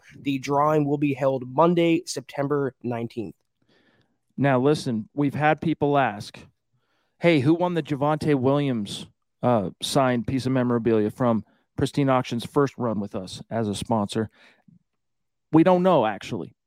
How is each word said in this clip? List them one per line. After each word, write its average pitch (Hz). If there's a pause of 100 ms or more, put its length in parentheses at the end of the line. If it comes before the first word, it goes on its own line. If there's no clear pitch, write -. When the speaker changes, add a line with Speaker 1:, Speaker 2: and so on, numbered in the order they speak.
(200)
Speaker 1:
The 135
drawing 143
will 147
be 147
held 131
Monday, 170
Saturday, 165
September 139
nineteenth. 117 (1040)
Speaker 2:
Now, 131
listen, 127
we've 139
had 151
people 143
ask, 113 (800)
"Hey, 165
who 151
won 175
the 165
Javonte 147
Williams, 131 (360)
uh, 117 (120)
signed 123
piece 127
of 127
memorabilia 117
from 117 (320)
Pristine 143
Auction's 127
first 143
run 113
with 101
us 92
as 110
a 101
sponsor?" 110 (1200)
We 160
don't 180
know, 160
actually, 101 (120)